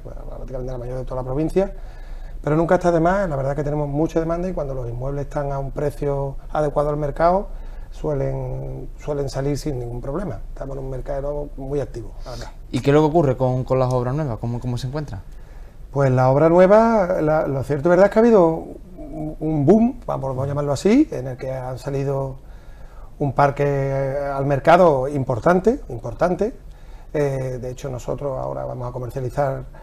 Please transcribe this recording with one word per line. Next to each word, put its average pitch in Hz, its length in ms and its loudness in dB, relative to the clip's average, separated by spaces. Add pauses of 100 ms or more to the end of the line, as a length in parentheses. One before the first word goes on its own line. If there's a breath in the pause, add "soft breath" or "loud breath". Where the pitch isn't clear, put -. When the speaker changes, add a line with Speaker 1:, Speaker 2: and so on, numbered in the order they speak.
Speaker 1:
bueno, - 180 -12
prácticamente 127 500 -8
la 127 60 -8
mayor 123 200 -8
de 127 60 -6
toda 127 160 -6
la 127 60 -6
provincia, 160 480 0 (680 loud breath)
pero 151 140 2
nunca 170 200 4
está 180 160 4
de 170 80 4
más. 180 280 2
La 147 80 -2
verdad 135 200 -2
que 147 80 -2
tenemos 147 240 -2
mucha 156 320 0
demanda 170 280 -2
y 185 40 -4
cuando 147 200 -4
los 123 160 -6
inmuebles 135 360 -4
están 139 260 -4
a 139 80 -4
un 139 140 -6
precio 139 640 -2 (160 loud breath)
adecuado 147 380 0
al 147 60 0
mercado, 165 520 2 (420 loud breath)
suelen, 135 1000 -4 (100)
suelen 143 300 -4
salir 135 300 -2
sin 135 220 -4
ningún 120 200 -6
problema. 139 480 -6
Estamos 135 280 -10
en 135 80 -8
un 135 60 -6
mercado 143 680 -6
muy 135 240 -4
activo, 113 320 -8 (120)
la - 80 -12
verdad. 117 160 -10 (220)
Speaker 2:
¿Y 127 100 -2
qué 123 100 2
es 143 40 8
lo 151 60 8
que 156 60 6
ocurre 147 300 4
con, 127 280 0
con 131 140 0
las 127 140 2
obras 127 220 0
nuevas? 143 240 -2
¿Cómo, 120 220 -4
cómo 123 180 -4
se 131 80 -6
encuentran? 139 360 -8 (680 soft breath)
Speaker 1:
Pues 139 200 4
la 127 200 6
obra 147 180 6
nueva, 185 720 6
la, 156 260 2
lo 135 180 -2
cierto 147 240 0
y - 20 8
verdad 180 160 8
es 202 60 4
que 220 60 2
ha 220 40 8
habido 214 260 8
un, 165 920 -8
un 156 240 0
boom, 220 400 6
vamos, 135 240 -4
vamos 131 160 -4
a 139 40 -2
llamarlo 143 240 0
así, 233 380 4
en 127 180 -6
el 127 100 -8
que 131 120 -6
han 127 280 -6
salido 139 580 -4 (840 soft breath)
un 139 140 0
parque, 143 340 2
eh, 139 680 -2
al 139 100 -2
mercado 143 640 6
importante, 165 800 2
importante. 160 680 -2 (600 soft breath)
Eh, 135 480 -2
de 127 80 -8
hecho, 127 180 -10
nosotros 135 500 -6
ahora 131 280 -6
vamos 123 240 -8
a - 20 -10
comercializar 131 720 -4 (180 loud breath)